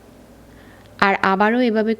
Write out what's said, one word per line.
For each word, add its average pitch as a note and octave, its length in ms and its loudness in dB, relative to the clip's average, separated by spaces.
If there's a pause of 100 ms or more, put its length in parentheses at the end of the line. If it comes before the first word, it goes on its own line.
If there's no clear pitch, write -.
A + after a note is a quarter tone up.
(1080)
আর G3 80 2 (180)
আবারও G#3 360 0
এভাবে A3 320 0